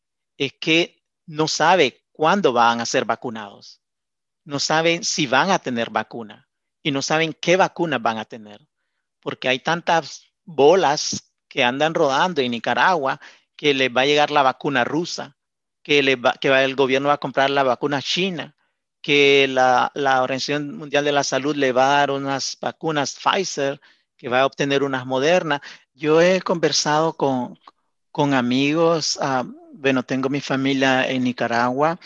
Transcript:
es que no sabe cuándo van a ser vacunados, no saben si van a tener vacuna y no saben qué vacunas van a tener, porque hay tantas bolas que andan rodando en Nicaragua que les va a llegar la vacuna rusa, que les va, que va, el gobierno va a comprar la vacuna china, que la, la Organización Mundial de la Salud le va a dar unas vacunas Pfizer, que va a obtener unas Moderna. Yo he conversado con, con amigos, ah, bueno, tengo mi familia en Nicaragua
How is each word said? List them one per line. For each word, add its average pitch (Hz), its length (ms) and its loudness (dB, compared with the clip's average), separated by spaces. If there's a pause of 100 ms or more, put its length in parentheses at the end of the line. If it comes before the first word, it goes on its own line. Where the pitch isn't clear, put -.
(380)
es 135 160 -4
que - 500 -2 (220)
no 156 240 -4
sabe 160 640 2
cuándo 160 400 2
van 117 260 4
a 117 60 -6
ser 131 180 -2
vacunados, 113 760 -10 (640)
no 143 140 -8
saben 160 440 0
si 151 240 -4
van 139 220 2
a 180 100 2
tener 117 300 -6
vacuna 110 580 -8 (340)
y 156 100 -4
no 139 100 -2
saben 160 400 -2
qué 175 160 2
vacunas 165 440 -2
van 113 180 -2
a 107 40 -10
tener, 104 420 -20 (540)
porque 135 300 -6
hay 131 100 0
tantas 165 640 -2 (220)
bolas 151 880 2 (160)
que 131 160 -2
andan 143 280 0
rodando 156 460 0
en 123 120 -2
Nicaragua 131 680 0 (380)
que 147 160 0
les 131 160 0
va 123 120 0
a 135 40 2
llegar 147 260 2
la 147 100 4
vacuna 131 440 0
rusa, 147 500 -6 (480)
que 143 180 2
les 135 140 2
va, 123 240 0
que 143 100 0
va, 135 140 4
el 135 140 -2
gobierno 135 320 2
va 147 60 4
a - 40 -12
comprar 139 300 0
la 139 140 2
vacuna 135 380 0
china, 175 540 -6 (460)
que 143 480 4
la, 127 440 2
la 135 300 0
Organización 143 540 -6
Mundial 143 260 -2
de 147 80 0
la 143 140 0
Salud 143 320 -2
le 135 160 0
va 123 100 4
a 143 160 4
dar 139 120 2
unas 139 500 -6
vacunas 147 600 -4
Pfizer, 143 600 -2 (340)
que 131 140 -12
va 127 100 2
a 135 60 4
obtener 139 380 0
unas 131 220 -4
Moderna. 147 560 0 (320)
Yo 156 280 2
he 180 200 4
conversado 156 760 0
con, 127 420 -2 (500)
con 143 240 0
amigos, 147 880 0
ah, 131 220 -2 (280)
bueno, 135 320 -2
tengo 131 240 -4
mi 139 140 -4
familia 135 680 0
en 131 140 -2
Nicaragua 123 840 -2